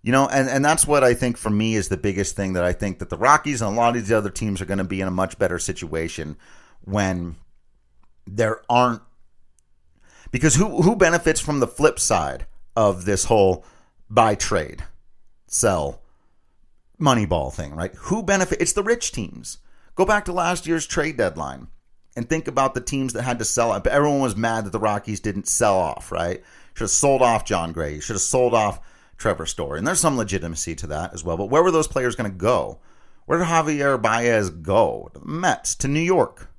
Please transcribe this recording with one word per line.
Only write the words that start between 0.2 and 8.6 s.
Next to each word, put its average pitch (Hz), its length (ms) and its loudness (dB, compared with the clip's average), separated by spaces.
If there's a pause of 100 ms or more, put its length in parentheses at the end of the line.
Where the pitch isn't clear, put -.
and, 135 200 2
and 135 160 0
that's 156 220 4
what 147 160 4
I 123 120 6
think 120 220 -2
for - 140 -4
me 110 240 2
is 101 140 0
the 95 80 -2
biggest 98 400 -2
thing 95 160 -4
that 90 100 0
I 90 100 2
think 95 280 -4
that 90 100 -10
the 92 80 -8
Rockies 139 420 2
and 104 120 -2
a 107 40 -2
lot 117 200 2
of 117 80 -4
these 101 80 0
other 104 180 2
teams 98 320 -4
are - 20 -6
gonna 98 200 -2
be 95 160 -4
in 95 80 -2
a - 20 -2
much 92 300 -4
better 87 180 0
situation 80 760 -6 (460)
when 92 520 -2 (920)
there 110 420 -2